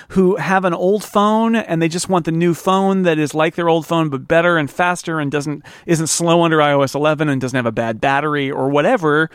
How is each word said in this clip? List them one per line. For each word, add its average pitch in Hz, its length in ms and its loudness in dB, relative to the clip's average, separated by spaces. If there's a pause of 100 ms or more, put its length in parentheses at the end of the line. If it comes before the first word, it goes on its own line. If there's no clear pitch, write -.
who 185 260 2
have 185 300 0
an 175 100 0
old 196 300 0
phone, 220 500 2
and 170 260 -2
they 165 60 2
just 165 220 -4
want 180 160 0
the 165 80 -2
new 170 220 2
phone 190 480 0
that 170 140 2
is 151 160 -2
like 156 220 0
their 170 140 -2
old 165 180 0
phone, 165 220 0
but 131 180 -6
better 170 320 2
and 143 100 -2
faster 175 520 -4
and 139 100 -4
doesn't, 147 320 -6 (240)
isn't 165 220 0
slow 170 340 2
under 160 180 2
I 147 120 4
O 139 100 2
S 135 140 -2
eleven 151 320 0
and 135 120 -2
doesn't 123 160 -4
have 120 100 -2
a 117 40 0
bad 113 300 -4
battery 139 500 -2
or 139 180 -2
whatever. 156 680 2